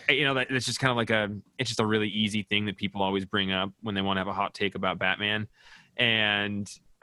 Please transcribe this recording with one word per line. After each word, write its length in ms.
you 140
know, 120
that, 140
that's 160
just 140
kind 100
of 80
like 140
a, 180
it's 100
just 100
a 60
really 240
easy 320
thing 240
that 120
people 260
always 220
bring 260
up 200
when 120
they 80
wanna 180
have 80
a 60
hot 220
take 180
about 240
Batman. 500
And 720